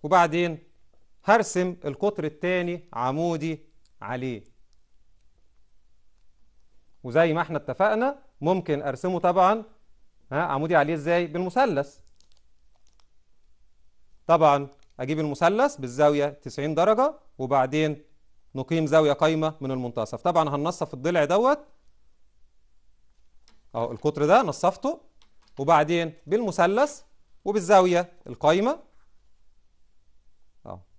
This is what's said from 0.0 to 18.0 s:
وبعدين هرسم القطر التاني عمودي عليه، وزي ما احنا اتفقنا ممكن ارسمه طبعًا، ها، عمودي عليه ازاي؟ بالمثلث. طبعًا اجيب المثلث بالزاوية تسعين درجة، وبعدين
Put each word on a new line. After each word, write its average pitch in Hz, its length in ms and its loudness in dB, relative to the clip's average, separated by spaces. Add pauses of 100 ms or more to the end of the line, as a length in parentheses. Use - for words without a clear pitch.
وبعدين 170 600 2 (600)
هرسم 180 500 2 (100)
القطر 196 380 -4
التاني 175 680 -6
عمودي 156 680 -4 (420)
عليه، 120 420 -8 (2500)
وزي 156 300 2
ما 170 80 -2
احنا 156 160 -4
اتفقنا 220 680 -2 (180)
ممكن 165 400 -2
ارسمه 170 380 -4
طبعًا، 185 440 2 (680)
ها، 143 100 -2
عمودي 156 340 -2
عليه 147 180 4
ازاي؟ 170 340 -2
بالمثلث. 175 720 -2 (2250)
طبعًا 147 400 4 (320)
اجيب 139 200 -4
المثلث 175 560 0
بالزاوية 143 540 0
تسعين 143 460 -8
درجة، 220 440 2 (180)
وبعدين 143 680 0 (520)